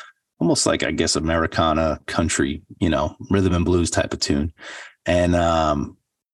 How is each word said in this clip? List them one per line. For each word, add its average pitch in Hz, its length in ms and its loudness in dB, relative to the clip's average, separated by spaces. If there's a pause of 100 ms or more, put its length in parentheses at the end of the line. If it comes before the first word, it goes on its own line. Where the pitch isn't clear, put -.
(400)
almost 165 260 2
like, 80 160 0
I 76 100 -2
guess, 82 260 0
Americana 80 880 0
country, 80 560 -2 (180)
you 87 100 0
know, 73 280 -2 (120)
rhythm 92 240 2
and 87 120 2
blues 87 260 2
type - 220 -2
of - 80 -8
tune. 76 320 0 (520)
And, 87 300 2
um, 80 600 0 (360)